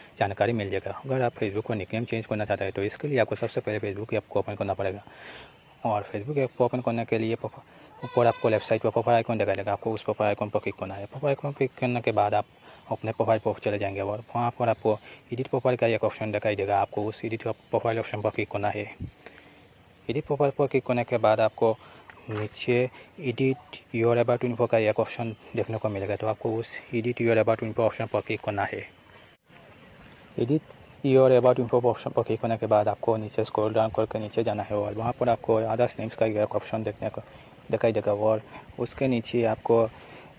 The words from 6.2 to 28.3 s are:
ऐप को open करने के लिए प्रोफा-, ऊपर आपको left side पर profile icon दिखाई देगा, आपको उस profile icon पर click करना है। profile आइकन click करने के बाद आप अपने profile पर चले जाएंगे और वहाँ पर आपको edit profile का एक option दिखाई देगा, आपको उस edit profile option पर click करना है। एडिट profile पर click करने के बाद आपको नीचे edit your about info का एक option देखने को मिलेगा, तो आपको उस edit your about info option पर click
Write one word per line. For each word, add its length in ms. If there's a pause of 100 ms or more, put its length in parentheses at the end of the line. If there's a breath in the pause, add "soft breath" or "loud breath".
ऐप 200
को 80
open 160
करने 240
के 120
लिए 180
प्रोफा-, 680
ऊपर 240
आपको 220
left 180
side 140
पर 80
profile 260
icon 220
दिखाई 180
देगा, 160
आपको 200
उस 120
profile 240
icon 220
पर 100
click 160
करना 180
है। 120
profile 300
आइकन 220
click 220
करने 220
के 100
बाद 220
आप 120 (460 loud breath)
अपने 200
profile 280
पर 140 (100)
चले 140
जाएंगे 240
और 180 (160)
वहाँ 240
पर 100
आपको 300 (340 loud breath)
edit 140
profile 300
का 100
एक 160
option 280
दिखाई 240
देगा, 260
आपको 240
उस 200
edit 220
profile 520
option 220
पर 80
click 220
करना 180
है। 260 (1120 loud breath)
एडिट 160
profile 320
पर 100
click 180
करने 180
के 140
बाद 220
आपको 380 (520 loud breath)
नीचे 600 (300 loud breath)
edit 380 (380)
your 220
about 260
info 220
का 120
एक 220
option 360 (200)
देखने 220
को 120
मिलेगा, 260
तो 120
आपको 280
उस 220 (180)
edit 260
your 160
about 260
info 200
option 220
पर 160
click 200